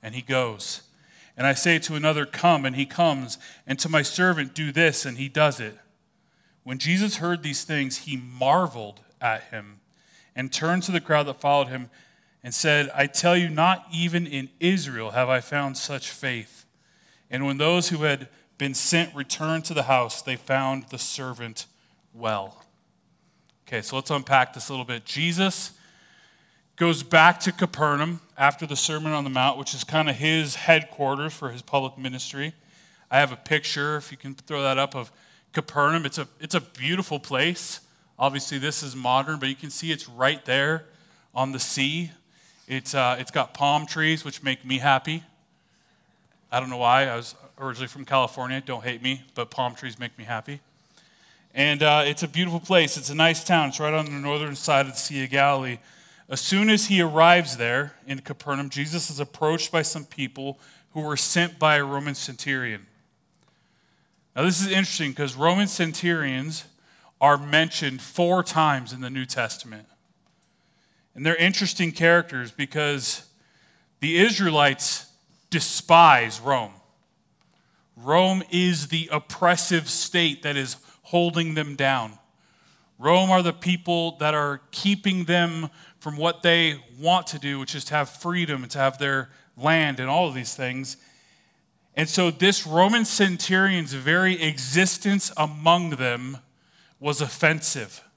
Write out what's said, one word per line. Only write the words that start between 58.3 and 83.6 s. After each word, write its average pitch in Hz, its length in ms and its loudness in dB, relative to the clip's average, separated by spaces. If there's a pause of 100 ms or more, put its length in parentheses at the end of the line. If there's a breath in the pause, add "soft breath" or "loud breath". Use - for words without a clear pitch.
Jesus 151 380 -4
is 143 120 -8
approached 156 500 -2
by 165 120 2
some 151 220 -6
people 139 540 -10 (360 soft breath)
who 156 60 -6
were 151 160 -4
sent 170 440 0
by 156 160 6
a 143 80 2
Roman 139 320 -6
centurion. 123 720 -8 (1500)
Now, 127 80 0
this 175 180 2
is 196 60 0
interesting 185 480 -2
'cause 131 220 -6
Roman 175 320 4
centurions 160 960 -2 (560 soft breath)
are 143 180 6
mentioned 147 640 0
four 175 400 0
times 139 500 2
in 127 80 -12
the 127 100 -8
New 131 160 -6
Testament. 113 640 -6 (1300)
And 131 100 -10
they're 160 120 4
interesting 175 560 2
characters 165 580 2
because 143 760 -4 (720 soft breath)
the 160 180 0
Israelites 170 880 4 (440)
despise 143 920 6
Rome. 117 340 -2 (1200)
Rome 180 560 2
is 175 380 0
the 165 240 -4
oppressive 170 760 0
state 165 540 0
that 147 140 -2
is 131 220 -4 (240 soft breath)
holding 170 520 0
them 147 220 -4
down. 127 420 0 (800 soft breath)
Rome 180 320 4
are 185 120 6
the 170 100 2
people 170 640 -2